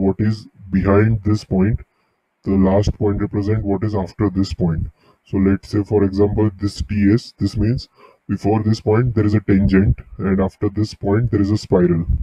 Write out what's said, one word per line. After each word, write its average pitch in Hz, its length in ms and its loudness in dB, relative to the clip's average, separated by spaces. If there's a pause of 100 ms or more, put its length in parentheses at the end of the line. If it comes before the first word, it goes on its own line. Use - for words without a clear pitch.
what 95 140 0
is 107 280 -2 (240)
behind 101 540 2
this 104 180 0
point, 98 380 0 (640)
the - 60 -4
last 98 480 2
point 104 240 -2
represent 107 420 -2
what 98 180 -2
is 107 120 -4
after 101 340 -4
this 95 240 -2
point. 82 360 -2 (360)
So - 140 -6
let's 98 320 0
say 104 140 -2
for 104 200 0
example 101 460 0 (100)
this 101 220 -6
T 104 320 0
S, - 240 -4
this 117 180 -4
means 117 320 -2 (400)
before 101 340 0
this 110 200 0
point 113 320 2
there 107 100 0
is 104 80 2
a 104 80 2
tangent 98 580 4 (200)
and 98 200 0
after 98 300 -2
this 101 240 -2
point 110 380 -2
there 104 100 0
is 101 100 0
a 107 60 2
spiral. 101 480 2 (180)